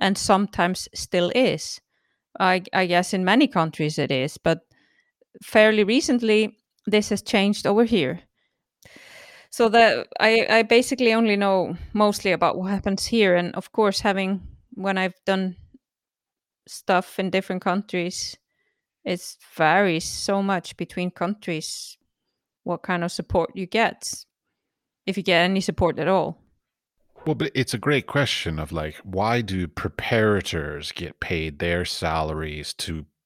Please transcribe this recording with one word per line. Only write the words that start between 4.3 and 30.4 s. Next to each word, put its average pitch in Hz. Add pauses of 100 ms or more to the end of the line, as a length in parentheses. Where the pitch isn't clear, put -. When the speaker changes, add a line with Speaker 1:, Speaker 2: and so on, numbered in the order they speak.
Speaker 1:
but 165 (760)
fairly 214
recently, 226 (280)
this 208
has 202
changed 202
over 214
here. 170 (1300)
So 233
the, 208 (120)
I, 220
I 226
basically 240
only 220
know 190 (160)
mostly 208
about 170
what 185
happens 196
here. 202
And 175
of -
course, 208
having, 190 (280)
when 190
I've 185
done 190 (1120)
stuff -
in 190
different 190
countries, 185 (680)
it 180 (320)
varies 170
so -
much 196
between 180
countries, - (640)
what 175
kind 175
of 175
support -
you 185
get, - (920)
if 196
you 196
get 170
any 190
support 175
at 156
all. 170 (880)
Speaker 2:
Well, 156
but 151
it's 131
a 113
great 143
question 101
of, 78
like, 78
why 104
do 92
preparators 85